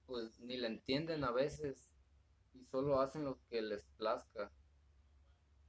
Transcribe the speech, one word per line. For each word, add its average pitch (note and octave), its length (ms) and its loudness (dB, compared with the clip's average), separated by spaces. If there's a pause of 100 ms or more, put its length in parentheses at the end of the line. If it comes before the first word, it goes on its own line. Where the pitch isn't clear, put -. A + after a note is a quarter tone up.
pues, A2+ 320 -6
ni B2 180 -8
la B2 100 -2
entienden D3 560 0
a B2 80 2
veces, C#3+ 600 0 (680)
y - 60 -20
solo C3+ 360 4
hacen C#3 240 0
lo C3+ 140 -4 (100)
que A2+ 120 0
les G#2+ 220 -2 (140)
plazca. A2 540 -2 (1160)